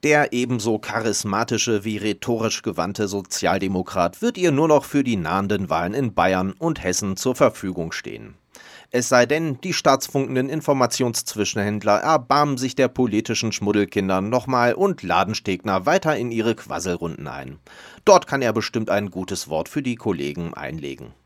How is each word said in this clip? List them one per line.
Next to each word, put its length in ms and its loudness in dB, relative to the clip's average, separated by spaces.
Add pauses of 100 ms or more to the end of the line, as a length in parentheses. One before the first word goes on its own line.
Der 320 2
ebenso 440 0
charismatische 1040 0
wie 120 -2
rhetorisch 640 -2
gewandte 480 -2
Sozialdemokrat 1120 -2
wird 160 -2
ihr 160 2
nur 160 4
noch 160 6
für 180 0
die 140 0
nahenden 540 0
Wahlen 240 0
in 180 -2
Bayern 400 2
und 320 -4
Hessen 320 -2
zur 180 0
Verfügung 580 0
stehen. 420 -12 (580)
Es 160 0
sei 180 6
denn, 360 -2
die 100 -4
staatsfunkenden 760 0
Informationszwischenhändler 1500 0
erbarmen 600 2
sich 200 -4
der 100 2
politischen 640 0
Schmuddelkinder 720 0
nochmal 540 2
und 280 0
laden 320 2
Stegner 520 -2
weiter 300 2
in 140 -4
ihre 240 0
Quasselrunden 720 -6
ein. 320 -12 (460)
Dort 240 8
kann 140 0
er 100 2
bestimmt 360 -2
ein 220 0
gutes 380 -8
Wort 200 -2
für 140 -6
die 140 -4
Kollegen 580 -4
einlegen. 600 -10 (120)